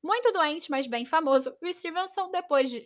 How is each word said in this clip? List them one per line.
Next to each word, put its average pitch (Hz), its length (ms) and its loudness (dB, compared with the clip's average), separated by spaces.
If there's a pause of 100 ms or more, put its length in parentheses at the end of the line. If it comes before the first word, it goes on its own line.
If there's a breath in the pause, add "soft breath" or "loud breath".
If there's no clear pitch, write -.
Muito 453 280 2
doente, 320 360 0
mas 269 200 -2
bem 240 180 -4
famoso, 269 560 2
o 349 100 -4
Stevenson, 370 600 -4
depois 294 360 2
de, 240 180 -8